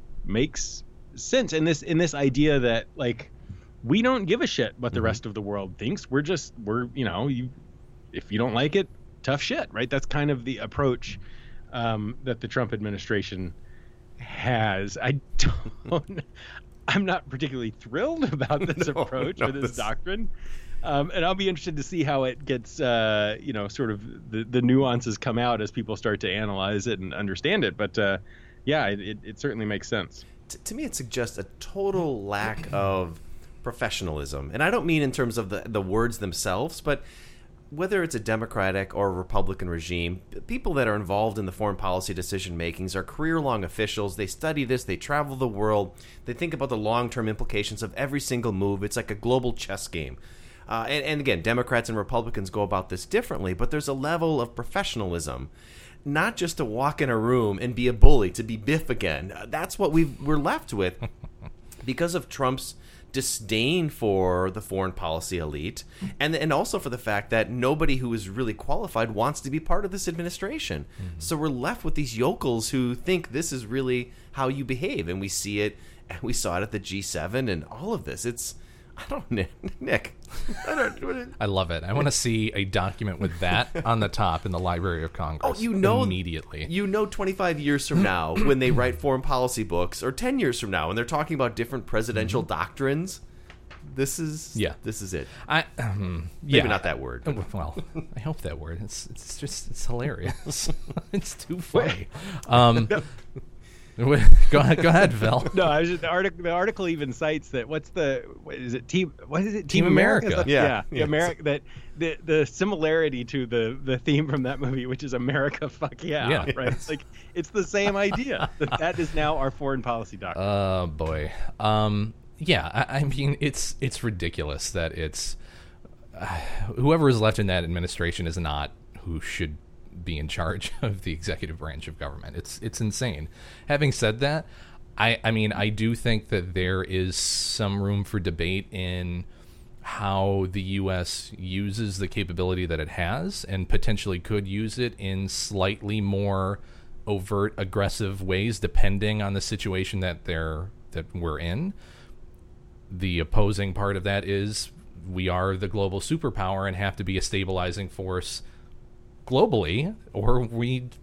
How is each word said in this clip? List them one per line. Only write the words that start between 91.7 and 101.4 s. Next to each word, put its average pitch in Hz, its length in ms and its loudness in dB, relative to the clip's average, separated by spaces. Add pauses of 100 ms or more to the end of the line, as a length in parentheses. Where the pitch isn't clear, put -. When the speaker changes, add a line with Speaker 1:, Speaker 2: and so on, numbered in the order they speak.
Speaker 3:
presidential 107 560 0
Speaker 2:
Mm-hmm. 80 60 -6
Speaker 3:
doctrines, 135 720 -2 (720)
this 135 240 -2
is, 156 380 -6
Speaker 2:
Yeah. 92 260 0
Speaker 3:
this 107 180 -8
is 92 140 -10
it. 69 140 -6 (200)
Speaker 2:
I, 160 160 2 (140)
um, 92 520 -4 (120)
Speaker 3:
Maybe 139 160 2
Speaker 2:
yeah. - 60 6
Speaker 3:
not 104 180 2
that 76 160 -2
word. 62 260 -8
Speaker 2:
Uh, 151 80 -2
w-, 107 200 -4
well, 80 240 -6 (400)
I 117 40 -8
hope 156 200 -6
that - 180 -6
word. 82 240 -8
It's, - 240 -10
it's - 320 -12
just, - 320 -8
it's - 160 -2
hilarious. - 840 -2 (200)
<laughs> - 220 -8
It's - 220 -4
too 180 260 -8